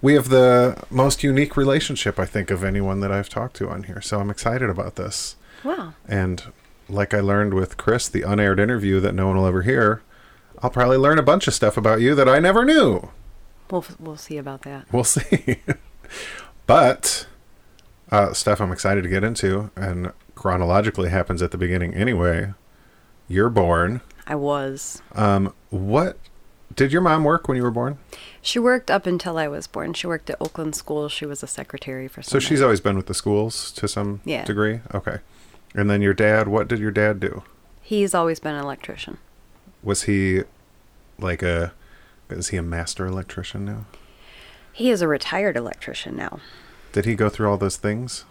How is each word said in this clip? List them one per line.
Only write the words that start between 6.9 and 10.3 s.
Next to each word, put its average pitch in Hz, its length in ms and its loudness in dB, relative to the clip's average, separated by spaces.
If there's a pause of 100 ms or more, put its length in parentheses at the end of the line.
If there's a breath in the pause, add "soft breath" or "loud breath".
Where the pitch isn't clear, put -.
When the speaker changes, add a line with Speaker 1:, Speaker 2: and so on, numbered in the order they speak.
Speaker 1:
I 104 60 2
learned 101 340 2
with 95 240 -2
Chris, 117 320 0
the 95 140 -2
unaired 101 360 2
interview 101 400 2
that 95 140 0
no 95 140 0
one 95 100 2
will 95 80 4
ever 92 160 2
hear, 113 400 2 (600 soft breath)